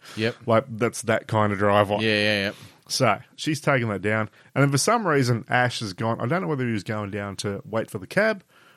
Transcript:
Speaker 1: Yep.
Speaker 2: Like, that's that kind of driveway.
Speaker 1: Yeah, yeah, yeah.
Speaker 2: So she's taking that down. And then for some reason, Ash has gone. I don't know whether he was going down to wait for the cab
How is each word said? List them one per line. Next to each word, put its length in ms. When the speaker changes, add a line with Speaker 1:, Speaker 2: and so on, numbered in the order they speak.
Speaker 1:
Yep. 200
Speaker 2:
Like, 240
that's 340
that 240
kind 240
of 60
driveway. 460
Speaker 1:
Yeah, 80
yeah, 340
yeah. 60
Speaker 2:
So 320
she's 260
taking 280
that 140
down. 260
And 80
then 80
for 80
some 300
reason, 420
Ash 300
has 140
gone. 280
I 60
don't 160
know 40
whether 200
he 60
was 100
going 260
down 280
to 280
wait 240
for 80
the 100
cab 360